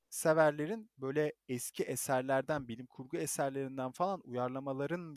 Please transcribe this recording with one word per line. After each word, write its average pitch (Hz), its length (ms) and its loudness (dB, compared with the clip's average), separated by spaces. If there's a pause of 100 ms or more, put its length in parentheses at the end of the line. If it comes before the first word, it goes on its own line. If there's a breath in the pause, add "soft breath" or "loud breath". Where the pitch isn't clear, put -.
(100)
severlerin 156 880 4
böyle 143 340 0 (160)
eski - 360 -2
eserlerden, 135 840 0
bilim 120 180 -8
kurgu 131 300 -10
eserlerinden 135 720 -2
falan 180 340 -2
uyarlamaların 139 920 -2